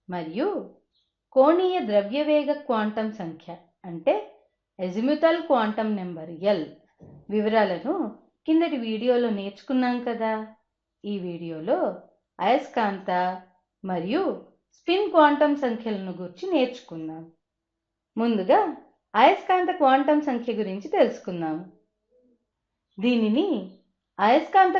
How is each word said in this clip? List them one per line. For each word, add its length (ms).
మరియు 400
కోణీయ 400
ద్రవ్యవేగ 640
క్వాంటం 380
సంఖ్య 360
అంటే 260
azimuthal 580
క్వాంటం 480
నెంబర్ 340
ఎల్ 160
వివరాలను 600
కిందటి 300
వీడియోలో 540
నేర్చుకున్నాం 680
కదా. 240
ఈ 140
వీడియోలో 600
అయస్కాంత 720
మరియు 380
స్పిన్ 360
క్వాంటం 380
సంఖ్యలను 560
గురించి 340
నేర్చుకుందాం. 680
ముందుగా 440
అయస్కాంత 560
క్వాంటం 380
సంఖ్య 320
గురించి 280
తెలుసుకుందాం. 680
దీనిని 500
అయస్కాంత 600